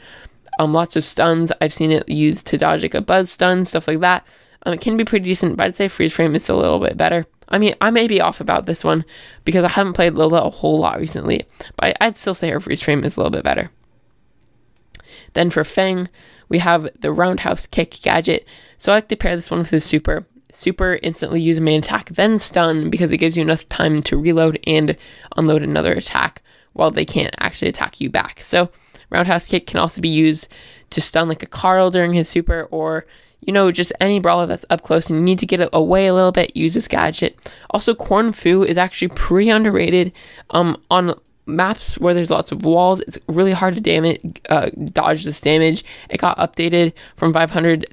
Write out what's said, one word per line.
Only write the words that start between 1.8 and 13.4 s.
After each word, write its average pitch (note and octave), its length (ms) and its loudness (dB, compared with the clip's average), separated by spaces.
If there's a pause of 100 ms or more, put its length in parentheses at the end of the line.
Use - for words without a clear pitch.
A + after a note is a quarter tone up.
it - 180 0
used D3+ 380 0
to D#3 100 -2
dodge, D#3 240 0
like, E3 140 -4
a F3+ 60 0
buzz F#3 280 2
stun, F3+ 360 0
stuff E3+ 220 -4
like D#3+ 120 -2
that. F3+ 260 2 (380)
Um, F3+ 100 -2
it - 80 -6
can A3+ 160 -2
be A3 80 0
pretty G3+ 200 0
decent, F3+ 320 -2
but F#3+ 100 0
I'd F#3 80 -4
say G3 140 -2
freeze E3 240 -2
frame D#3+ 200 2
is - 160 -2
a - 60 2
little E2 240 2
bit - 180 -2
better. E3 300 0 (220)
I G3 100 0
mean, G#3 220 2
I A3 100 2
may A#3 160 2
be G3+ 120 2
off E3+ 220 0
about - 240 -2
this E3+ 180 -6
one D#3+ 220 0 (400)
because F3 180 2
I E3+ 60 2
haven't F#3+ 240 -2
played E3+ 220 2
Lola E3+ 260 2
a - 80 -2
whole D#3 300 0
lot - 200 -2
recently, D#3+ 460 -6 (300)
but - 260 0
I, A3+ 60 2
I'd A3 100 -4
still G3 160 -4
say E3+ 160 -4
her D3 100 -2
freeze - 220 -6
frame C#3+ 220 0
is - 120 -4
a - 40 -6
little E2 120 0
bit - 120 -4